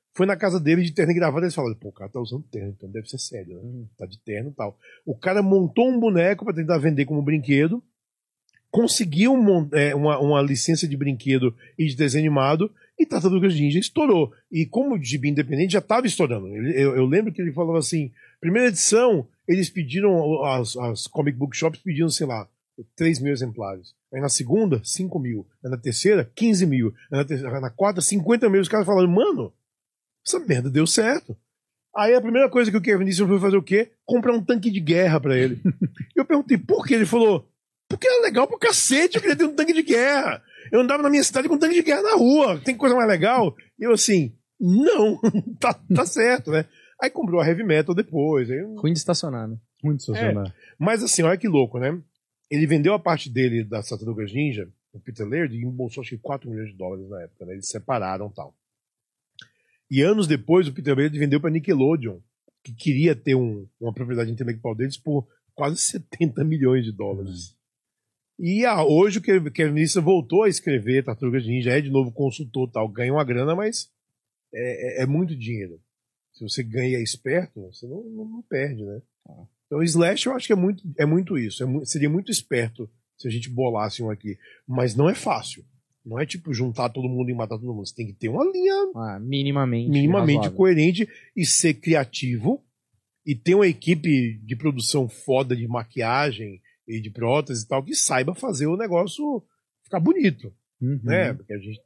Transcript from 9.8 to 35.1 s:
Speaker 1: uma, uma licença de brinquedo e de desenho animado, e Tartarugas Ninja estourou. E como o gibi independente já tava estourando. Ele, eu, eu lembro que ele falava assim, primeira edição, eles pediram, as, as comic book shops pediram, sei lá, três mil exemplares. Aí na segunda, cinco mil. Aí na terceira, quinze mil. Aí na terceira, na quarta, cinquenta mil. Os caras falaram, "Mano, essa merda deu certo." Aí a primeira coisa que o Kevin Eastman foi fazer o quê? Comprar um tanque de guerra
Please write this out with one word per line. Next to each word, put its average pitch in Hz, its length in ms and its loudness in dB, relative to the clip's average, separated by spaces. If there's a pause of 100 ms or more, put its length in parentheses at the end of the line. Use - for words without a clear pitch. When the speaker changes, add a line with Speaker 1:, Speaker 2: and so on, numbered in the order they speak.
Speaker 1:
uma, 147 240 2
uma 143 240 2
licença 143 440 0
de 143 100 -4
brinquedo 135 580 0 (240)
e 160 80 0
de 131 100 -4
desenho 147 280 0
animado, 151 480 2 (260)
e 330 60 4
Tartarugas 185 500 2
Ninja 147 240 2
estourou. 202 540 2 (180)
E 160 140 0
como 262 320 -2
o 156 60 -4
gibi 131 260 -4
independente 147 460 -2
já 214 80 2
tava 247 240 0
estourando. 120 420 -2
Ele, 110 240 -4 (100)
eu, 135 140 2
eu 131 100 4
lembro 196 260 0
que - 100 -10
ele 165 100 -4
falava 165 260 -2
assim, 151 320 -4 (300)
primeira 220 280 2
edição, 214 600 2 (180)
eles 180 220 2
pediram, 160 760 0
as, 127 340 -2
as 120 280 -6
comic 143 320 -2
book 139 160 -4
shops 160 260 -4
pediram, 160 280 -2
sei 151 180 -2
lá, 113 220 -8 (460)
três 165 260 0
mil 143 120 -2
exemplares. 110 640 -8 (180)
Aí 135 80 -8
na 139 100 -2
segunda, 147 520 0
cinco 185 360 -6
mil. 120 280 -6 (180)
Aí 123 60 -8
na 131 60 -4
terceira, 135 580 0
quinze 208 320 2
mil. 127 220 2 (220)
Aí 139 80 -2
na 143 60 0
terceira, 135 360 -6
na 127 100 -6
quarta, 196 300 0
cinquenta 214 480 2
mil. 196 140 4
Os 175 60 -2
caras 214 180 0
falaram, 185 220 4
"Mano, 214 440 0 (760)
essa 370 140 -4
merda 139 300 -2
deu 151 160 2
certo." 233 500 0 (580)
Aí 208 200 4
a 247 60 6
primeira 233 300 4
coisa 240 200 4
que 196 60 0
o 196 60 2
Kevin 196 240 2
Eastman 190 220 2
foi 190 120 4
fazer 196 160 4
o 190 60 4
quê? 208 300 0 (120)
Comprar 240 280 2
um 226 100 2
tanque 226 280 2
de 190 100 -2
guerra 160 400 4